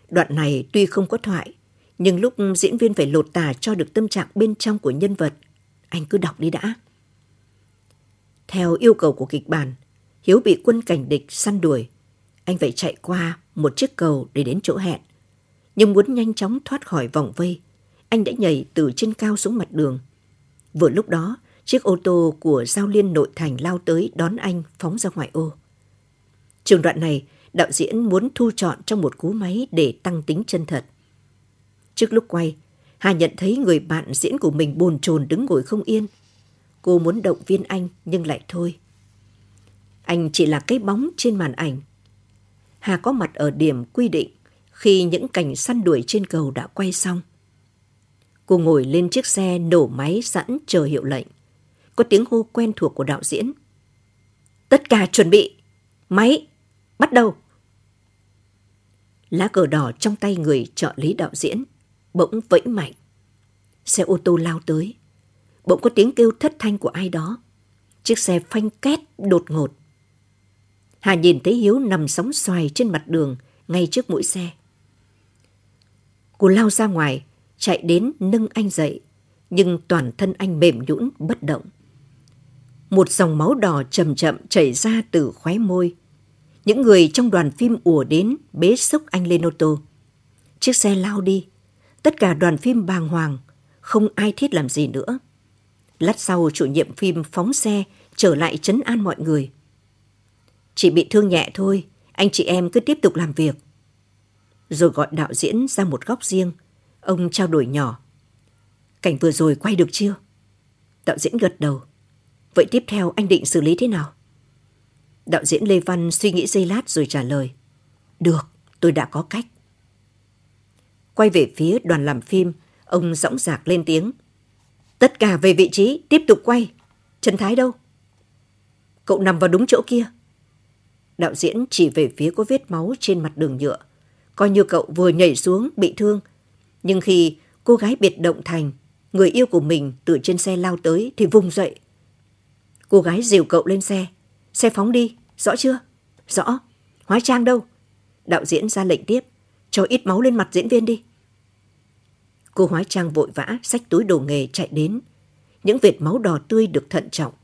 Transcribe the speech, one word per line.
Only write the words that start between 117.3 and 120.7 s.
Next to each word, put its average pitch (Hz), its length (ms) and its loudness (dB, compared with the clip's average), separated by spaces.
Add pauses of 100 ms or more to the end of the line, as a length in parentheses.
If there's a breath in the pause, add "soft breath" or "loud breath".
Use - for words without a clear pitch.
"Được, 165 280 0 (320)
tôi 170 120 4
đã 143 120 -2
có 147 180 -8
cách." 220 240 -10 (1700)